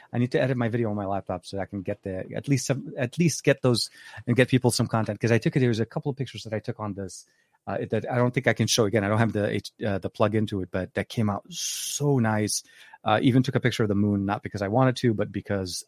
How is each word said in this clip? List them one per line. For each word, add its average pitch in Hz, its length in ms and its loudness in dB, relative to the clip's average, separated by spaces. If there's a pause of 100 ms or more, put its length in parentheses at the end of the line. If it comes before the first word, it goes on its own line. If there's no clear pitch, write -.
(140)
I 120 40 0
need 123 140 0
to 156 80 2
edit 131 160 0
my 120 120 0
video 117 200 0
on 104 80 -2
my 101 80 -4
laptop 95 400 -4
so 98 140 -8
I 92 80 -4
can 98 160 -8
get 101 200 -6
the, 92 220 -6 (100)
at 107 140 -6
least 139 180 2
some, - 300 -4
at 131 220 -4
least 165 260 0
get 139 160 4
those 120 300 2 (360)
and 120 80 2
get 127 140 6
people 123 220 4
some - 160 0
content. 107 340 -2
'Cause 110 100 2
I 117 80 6
took - 180 0
it, 139 40 4
there's 120 200 2
a 113 60 0
couple 147 240 -6
of 131 60 -8
pictures 120 280 -10
that 110 100 -8
I 107 40 -4
took 110 220 -8
on 104 140 -6
this, 95 320 -12 (400)
uh, 98 120 -4 (120)
that 110 200 0
I 131 60 -2
don't 123 160 2
think - 140 -2
I 117 80 4
can 110 120 2
show 113 200 2
again. 98 180 2
I 98 40 0
don't 107 100 2
have 113 160 2
the 104 160 0
H-, 107 220 -4 (140)
uh, 98 120 0
the 95 100 -6
plug 107 260 2
into 107 280 0
it, 90 100 -8
but 92 220 -4
that 101 160 -4
came 107 180 -2
out 101 220 -4
so - 680 -2
nice. 107 440 0 (420)
Uh, 107 160 4
even 127 220 6
took 127 140 -2
a 120 40 2
picture 120 220 0
of 104 80 2
the 101 40 2
moon, 101 300 2
not 101 180 -2
because 98 200 -6
I 98 60 -2
wanted 127 280 4
to, 120 160 2
but 104 180 -2
because, 95 580 -6